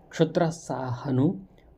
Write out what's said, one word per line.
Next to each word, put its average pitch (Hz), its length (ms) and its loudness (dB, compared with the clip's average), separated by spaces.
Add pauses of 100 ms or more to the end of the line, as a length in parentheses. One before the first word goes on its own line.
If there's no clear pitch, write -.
క్షుద్రసాహను, 147 1300 0 (380)